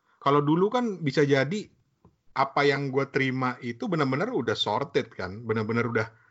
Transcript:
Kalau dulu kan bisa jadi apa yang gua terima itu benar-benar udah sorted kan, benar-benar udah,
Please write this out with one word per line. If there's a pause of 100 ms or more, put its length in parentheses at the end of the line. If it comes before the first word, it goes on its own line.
(160)
Kalau
dulu
kan
bisa
jadi (680)
apa
yang
gua
terima
itu
benar-benar
udah
sorted
kan,
benar-benar
udah, (220)